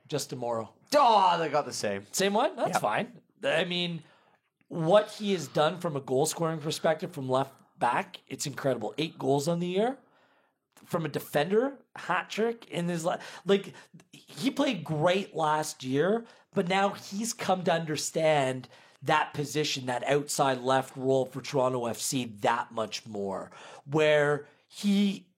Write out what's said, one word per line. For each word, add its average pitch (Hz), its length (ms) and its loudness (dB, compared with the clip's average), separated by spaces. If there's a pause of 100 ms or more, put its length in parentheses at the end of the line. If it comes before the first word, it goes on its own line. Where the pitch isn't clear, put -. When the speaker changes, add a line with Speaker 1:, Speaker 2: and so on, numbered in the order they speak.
Speaker 1:
Justin 139 320 -6
Morrow. 117 320 -4 (240)
Speaker 2:
Oh, 202 440 6
they 160 100 0
got 139 160 2
the 123 80 -10
same. 98 380 -4
Speaker 1:
Same 196 220 0
one? 262 220 2
That's 240 180 -2
Speaker 2:
Yep. - 80 2
Speaker 1:
fine. 135 400 -2 (220)
I 151 220 2
mean, 175 380 -4 (640)
what 180 440 2
he 202 220 -2
has 160 140 -4
done 160 320 0
from 170 160 -4
a 135 60 -4
goal-scoring 156 580 0
perspective 160 520 -2
from 135 180 -8
left 131 240 0 (260)
back, 131 480 0
it's - 180 -8
incredible. 123 520 -2
Eight 165 200 -4
goals 139 300 0
on 170 120 0
the 175 80 -4
year. 214 300 0 (880)
From 165 200 -4
a 151 40 -2
defender, 190 680 0 (180)
hat 175 340 -4
trick 233 400 -4
in 170 180 -4
his 170 180 -4
la-, 175 120 0 (280)
like, 196 280 0 (380)
he - 380 -6
played 262 340 -2
great 170 520 0
last 151 480 -2
year, 170 420 2 (280)
but 190 140 0
now 196 220 2
he's 202 440 -6
come 185 300 -2
to 180 80 2
understand 156 960 0 (360)
that 151 300 2
position, 143 520 -4
that 123 220 -2
outside 143 540 2
left 131 360 2
role 131 280 2
for 131 160 -10
Toronto 127 440 0
F 113 140 -4
C 127 260 -2 (160)
that 117 300 2
much 110 340 -4
more, 98 460 -6 (380)
where 147 580 4 (200)
he 202 600 0 (100)